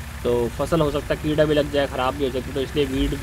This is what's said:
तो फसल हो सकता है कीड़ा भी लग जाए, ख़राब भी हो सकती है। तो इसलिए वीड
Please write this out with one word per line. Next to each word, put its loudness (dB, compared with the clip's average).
तो 2
फसल 0
हो 2
सकता -2
है -4
कीड़ा 4
भी 2
लग 2
जाए, 2
ख़राब 0
भी -2
हो 0
सकती -4
है। -8
तो -2
इसलिए 0
वीड 0